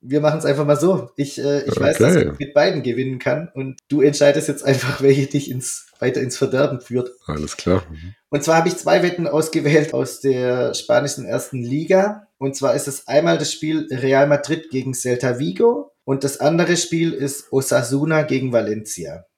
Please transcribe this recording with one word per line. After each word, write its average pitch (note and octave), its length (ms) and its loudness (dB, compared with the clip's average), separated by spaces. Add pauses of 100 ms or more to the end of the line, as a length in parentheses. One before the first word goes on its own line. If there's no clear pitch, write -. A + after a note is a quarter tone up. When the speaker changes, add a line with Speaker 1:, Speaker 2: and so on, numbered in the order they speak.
Speaker 1:
Wir C#3 200 0
machen's D3+ 240 0
einfach C#3+ 200 0
mal C#3+ 140 4
so. E3 380 0
Ich, C#3+ 200 -4
äh, C#3+ 300 0
ich C#3 120 -2
weiß, - 180 2
dass D3+ 180 6
Speaker 2:
Okay. - 160 2
Speaker 1:
ich - 80 -12
mit C#3 140 -8
beiden D#3+ 300 2
gewinnen B2+ 360 -4
kann D3 340 -4
und C3+ 240 -8 (120)
du C#3+ 120 2
entscheidest C#3+ 460 4
jetzt D3 160 -4
einfach, B2+ 380 0
<laughs> - 20 -
welche C#3 240 6
dich - 240 -2
ins, - 340 -8 (140)
weiter B2+ 220 -2
ins B2+ 160 -6
Verderben C3 440 0
führt. B2 300 -4 (160)
Speaker 2:
Alles D2+ 280 -6
klar. F2+ 320 0
Mhm. D#2+ 280 -16 (140)
Speaker 1:
Und C#3+ 140 -2
zwar D#3+ 140 4
habe E3 120 4
ich F3 80 -6
zwei F#3 260 2
Wetten F3 240 -2
ausgewählt D3+ 680 2
aus C3 260 -4
der B2 540 0
spanischen B2+ 520 -2
ersten C3 360 -6
Liga. F#3 680 0 (120)
Und C3+ 160 -4
zwar C3+ 180 0
ist C#3+ 140 -2
es - 200 -12
einmal D#3+ 300 2
das D3 160 -4
Spiel D#3 380 -4
Real C3+ 360 4
Madrid D3 440 -2
gegen C3 240 -4
Celta B2 420 -2
Vigo A#3 540 0 (140)
und C3+ 180 -2
das C#3 160 -4
andere E3 380 2
Spiel E3 360 -2
ist - 380 -6
Osasuna C#3 720 0
gegen C3 300 -2
Valencia. G2+ 720 -4 (120)